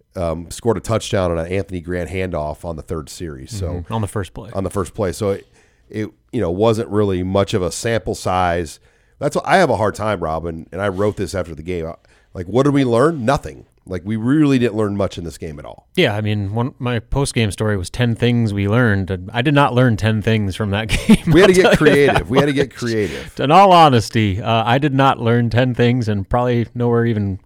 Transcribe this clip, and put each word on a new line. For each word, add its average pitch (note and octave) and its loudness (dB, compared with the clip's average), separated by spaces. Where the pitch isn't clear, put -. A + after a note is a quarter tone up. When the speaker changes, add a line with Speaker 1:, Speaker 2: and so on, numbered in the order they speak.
Speaker 1:
um, E2+ -6
scored A2+ -2
a E2+ -6
touchdown G2 -2
on E2 -4
an E2 -6
Anthony F#2 -6
Grant E2+ -6
handoff E2+ -6
on E2+ -8
the D2 -12
third D#2 -10
series. C#2+ -14
So F#2+ -8
Speaker 2:
Mm-hmm. F2+ -8
On A2+ -2
the G2+ -4
first F#2+ -8
play. - -16
Speaker 1:
On G2 -6
the F#2 -6
first F#2+ -4
play. G2 -2
So G2+ -2
it, G2 -6
it, G#2+ -8
you B2 -4
know, F2 0
wasn't G#2 0
really G2 0
much G2 0
of G2 -2
a E2+ -2
sample A2+ -4
size. F2+ -2
That's D3 -4
what - -4
I D#3+ 4
have F3+ 4
a A2 0
hard G2+ 0
time, G#2 -2
Robin, E2 -6
and F2+ -8
I G#2 -2
wrote G2+ -2
this F#2+ -6
after E2 -6
the D2+ -14
game. E2 -6
Like, F2+ -10
what A2+ 2
did C#3+ 2
we C#3 2
learn? B2+ 2
Nothing. B2+ -4
Like, F#2 -8
we G#2+ -4
really C3+ 2
didn't A#2 0
learn G2+ 0
much G2 -2
in F2 -8
this D#2+ -10
game D#2 -12
at C2+ -16
all. - -20
Speaker 2:
Yeah, A#2 2
I G#2+ -2
mean, G#2 -2
one, A#2+ -4
my B2 -4
post-game B2+ -2
story G#2 -2
was F#2 -6
ten A#2+ 0
things A#2 2
we G2 0
learned. G2+ 2
And F#2 -8
I A#2+ -2
did C3+ 2
not C#3+ 4
learn A#2+ 4
ten A2 0
things G#2 0
from G#2+ -4
that G#2+ -2
<laughs> - 0
game, A3+ 8
Speaker 1:
We E3 6
had G3 8
to - -
Speaker 2:
I'll - 2
Speaker 1:
get - -
Speaker 2:
tell - 2
you F#3 0
that G#3 4
Speaker 1:
creative. C#3+ 4
We B2+ 0
had C#3+ 4
to D3 0
get C3+ -2
Speaker 2:
much. - -20
Speaker 1:
creative. G#2 -4
Speaker 2:
In C3+ 0
all F#3+ 8
honesty, A#2 4
uh, A2+ 0
I A#2 2
did C#3 0
not C3+ 4
learn A#2 2
ten B2 2
things A#2+ 2
and G#2 -2
probably B2 0
nowhere A#2+ 0
even G#2 -2